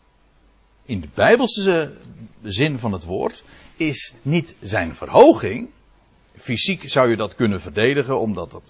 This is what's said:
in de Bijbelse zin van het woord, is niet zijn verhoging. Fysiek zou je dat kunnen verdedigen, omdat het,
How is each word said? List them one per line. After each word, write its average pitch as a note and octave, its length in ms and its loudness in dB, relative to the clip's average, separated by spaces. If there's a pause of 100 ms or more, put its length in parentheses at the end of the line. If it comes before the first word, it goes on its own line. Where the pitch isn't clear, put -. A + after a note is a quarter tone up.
(840)
in G2+ 160 -6
de D2 120 -14
Bijbelse F#3+ 800 2 (500)
zin A#2+ 360 -2
van A2+ 120 -2
het F2 120 -6
woord, - 400 -6 (320)
is - 460 -4
niet D#3 400 -2
zijn F#2+ 340 -4
verhoging. G3 720 4 (680)
Fysiek C3 540 -6
zou B2+ 200 4
je A2+ 60 4
dat G2+ 200 -4
kunnen G#2 260 0
verdedigen, A#2 580 0
omdat F#2+ 340 -6
het, - 160 -20